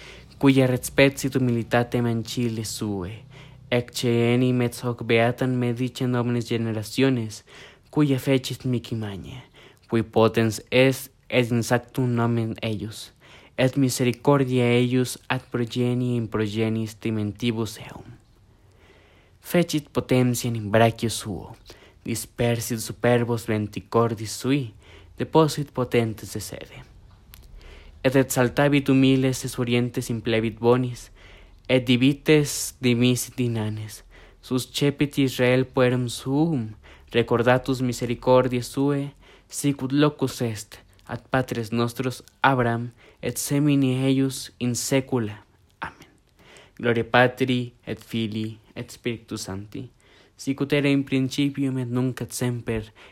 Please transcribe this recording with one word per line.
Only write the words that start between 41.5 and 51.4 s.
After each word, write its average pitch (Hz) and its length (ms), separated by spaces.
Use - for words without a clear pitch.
nostros 120 500
Abraham 120 500
et 120 160
semini 139 680
eius 135 540
in 123 140
saecula. 120 680
Amen. - 300
Gloria 117 260
Patri 123 680
et 107 160
Filii 110 600
et 120 160
Spiritus 113 580
Sancti, 104 400
sic 135 240
ut 139 120
era 143 180
in 139 140
principium 135 720